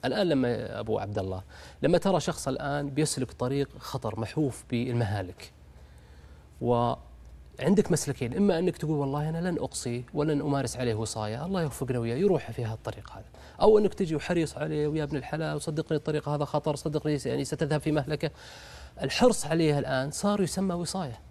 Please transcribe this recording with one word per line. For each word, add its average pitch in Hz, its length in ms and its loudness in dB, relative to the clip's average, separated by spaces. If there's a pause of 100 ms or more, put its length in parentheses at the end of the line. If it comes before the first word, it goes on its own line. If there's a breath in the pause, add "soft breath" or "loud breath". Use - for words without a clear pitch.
الآن 220 240 2
لما 117 520 0
أبو 107 180 0
عبد 101 200 -4
الله، 95 240 -4 (400 loud breath)
لما 165 160 6
ترى 185 220 2
شخص - 280 -4
الآن 143 420 -2
بيسلك 135 420 0
طريق 135 360 -2 (100)
خطر 110 420 -6
محوف 131 500 -2
بالمهالك، 117 840 -2 (1080 loud breath)
وعندك 123 1300 2
مسلكين، 131 440 -2
إما 190 220 4
أنك 175 180 0
تقول: 156 200 -2
"والله 143 320 0
أنا 165 220 -2
لن 170 80 -2
أقصي - 460 -4 (100)
ولن 147 260 2
أمارس 139 360 0
عليه 123 180 0
وصاية، 110 520 -4
الله 185 160 0
يوفقنا 127 360 -2
وياه 117 180 -2
يروح 180 340 2
في 120 140 -4
هذا 110 100 -4
الطريق - 380 -10
هذا"، 98 120 -14 (360 loud breath)
أو 214 180 10
أنك 202 160 4
تجي 160 220 0
وحريص 165 400 0
عليه: 151 320 0
"ويا 151 160 0
ابن 143 120 -4
الحلال، 151 460 -4
صدقني 156 360 -2
الطريق 117 300 -2
هذا 147 160 2
خطر، 147 320 0
صدقني 151 500 0
يعني 131 180 0
ستذهب 151 360 0
في 156 120 0
مهلكة". 151 380 0 (720 loud breath)
الحرص - 440 4
عليه 156 320 4
الآن 139 320 -2
صار 202 300 0
يسمى 190 340 0
وصاية. 175 460 -4 (100)